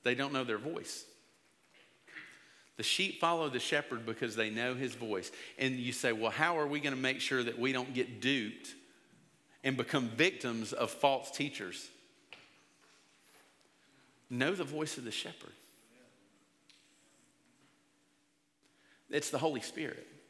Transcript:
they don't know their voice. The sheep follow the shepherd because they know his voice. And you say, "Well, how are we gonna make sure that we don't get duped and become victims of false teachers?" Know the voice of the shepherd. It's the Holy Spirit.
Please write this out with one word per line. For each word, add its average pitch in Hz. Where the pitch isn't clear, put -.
they 123
don't 139
know 131
their 113
voice. -
The 110
sheep -
follow 165
the 123
shepherd 123
because 113
they 110
know 120
his 127
voice. 107
And 131
you 123
say, 120
"Well, 110
how 160
are 151
we 147
gonna 143
make 131
sure 127
that 120
we 131
don't 131
get 120
duped 120
and 135
become 123
victims 117
of 117
false 135
teachers?" 107
Know 131
the 180
voice 151
of 127
the 110
shepherd. -
It's 143
the 139
Holy 143
Spirit. -